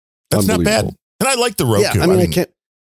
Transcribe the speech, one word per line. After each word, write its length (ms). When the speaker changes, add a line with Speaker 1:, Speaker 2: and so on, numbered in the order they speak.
Speaker 1:
That's 160
not 160
bad. 220
Speaker 2:
Unbelievable. 120
Speaker 1:
And 100
I 60
like 220
the 80
Roku. 180
Speaker 2:
Yeah, 80
I 160
mean, 40
Speaker 1:
I 20
Speaker 2:
I 100
Speaker 1:
mean 80
Speaker 2:
can't, 180